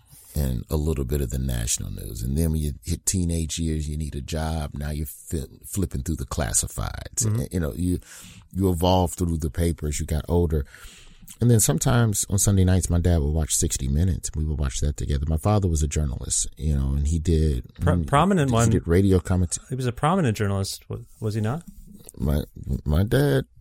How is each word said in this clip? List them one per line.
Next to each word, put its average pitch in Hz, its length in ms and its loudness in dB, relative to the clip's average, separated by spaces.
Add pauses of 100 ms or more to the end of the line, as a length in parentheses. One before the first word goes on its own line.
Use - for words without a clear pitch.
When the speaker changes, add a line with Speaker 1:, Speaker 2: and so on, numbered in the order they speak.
(340)
Speaker 1:
and 67 360 -2
a 78 60 -2
little 73 280 -2
bit 71 160 -2
of 65 100 -4
the - 80 -4
national 58 520 -4
news. 50 320 -10
And 67 160 -2
then 82 140 2
when 78 100 0
you 73 100 -2 (100)
hit - 220 -6
teenage 85 540 -2
years, 78 300 -2
you 76 100 -6
need 73 160 -6
a 69 80 -8
job. 80 500 -4
Now 73 180 -6
you're 76 160 -4
fi-, - 380 -8 (220)
flipping 82 360 -4
through 80 140 -4
the 67 80 -8
classifieds. - 1040 -4
Speaker 2:
Mm-hmm. 107 140 0
Speaker 1:
And, - 120 -4
you 90 80 0
know, 71 140 -2
you, 87 240 0 (520)
you 92 200 2
evolve 90 420 4
through 85 260 0
the 82 120 -4
paper 85 380 -2
as 76 120 -2
you 76 60 -6
got 78 220 -2
older. 80 360 2 (760)
And 120 100 6
then 113 100 6
sometimes 120 680 2
on 101 80 2
Sunday 95 260 4
nights, 90 240 4
my 85 120 2
dad 85 200 4
would 73 120 0
watch 78 220 0
sixty 65 340 -2
Minutes. 76 460 0
We 78 100 -2
would 76 140 -2
watch 69 220 -2
that 73 160 0
together. 73 320 -2
My 80 80 0
father 98 320 2
was 78 140 0
a 73 60 0
journalist, 69 680 -4
you 76 180 0
know, 67 200 0
and 71 120 0
he 82 120 0
did, 78 460 2 (160)
Speaker 2:
Pro-, 87 180 4
Speaker 1:
he, 80 60 -2
Speaker 2:
prominent 151 460 2
Speaker 1:
he 117 40 2
Speaker 2:
one. 113 160 6
Speaker 1:
did 92 180 2
radio 95 300 6
commentary. - 500 -2
Speaker 2:
He 131 60 -6
was 127 120 -4
a 117 60 -2
prominent 147 440 2
journalist, 98 520 -4
wa-, 107 100 -8 (220)
was 107 140 -2
he 110 80 -2
not? 131 200 -2 (540)
Speaker 1:
My, 71 260 0 (420)
my 73 180 2
dad 135 420 2 (160)